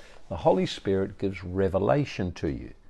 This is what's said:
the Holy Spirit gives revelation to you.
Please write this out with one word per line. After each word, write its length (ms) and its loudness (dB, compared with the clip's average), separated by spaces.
the 80 -6
Holy 300 4
Spirit 500 0
gives 260 -4
revelation 880 2
to 140 -4
you. 240 -4